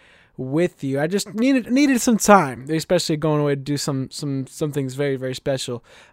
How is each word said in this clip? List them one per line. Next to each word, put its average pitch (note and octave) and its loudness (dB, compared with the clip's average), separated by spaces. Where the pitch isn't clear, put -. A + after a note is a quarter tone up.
with C#3+ -2
you. C3+ -2
I D3+ 0
just G3 -4
needed, B3 0
needed C4+ 4
some A#3 4
time, C#3 4
especially D#3+ 0
going D3+ 0
away D3 2
to C#3 -2
do C#3+ -2
some, C3+ -4
some, C3+ -6
some D3+ -6
things C3+ -4
very, C#3 -2
very C3 -6
special. B2+ -6